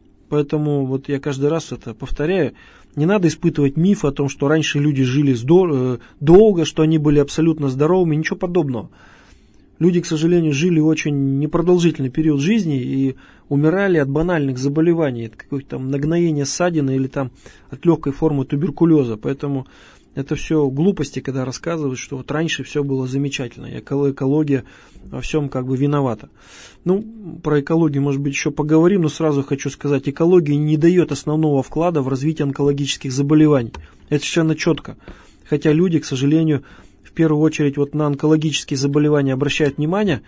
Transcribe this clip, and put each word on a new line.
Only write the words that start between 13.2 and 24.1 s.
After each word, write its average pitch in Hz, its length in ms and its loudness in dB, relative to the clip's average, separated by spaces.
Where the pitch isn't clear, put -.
умирали 165 500 2
от 139 100 0
банальных 147 500 -2
заболеваний, 143 680 0
от 110 100 -18
каких-то 139 400 -10
там 131 140 -6
нагноения 151 540 0
ссадины 147 520 -2
или 135 100 -2
там 131 240 -8
от - 160 -8
легкой 156 260 0
формы 147 320 -2
туберкулеза. 143 720 0
Поэтому 139 520 -6
это 139 180 -6
все 147 340 0
глупости, 151 520 -2
когда 131 240 -6
рассказывают, 139 560 -6
что - 160 -12
вот 127 160 -12
раньше 151 320 -4
все - 180 -4
было 135 240 -4
замечательно, 135 600 -6
и - 120 -12
эко-, 143 320 -2